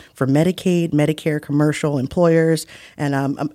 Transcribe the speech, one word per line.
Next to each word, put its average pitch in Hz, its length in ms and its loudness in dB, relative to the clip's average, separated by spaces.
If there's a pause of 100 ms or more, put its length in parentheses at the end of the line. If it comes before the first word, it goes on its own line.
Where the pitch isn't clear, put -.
(140)
for 135 120 -2
Medicaid, 170 680 0
Medicare, 151 480 0
commercial, 147 560 0
employers. 165 680 2 (320)
And, 143 160 -2
um, 139 240 -2
I'm, 151 180 -6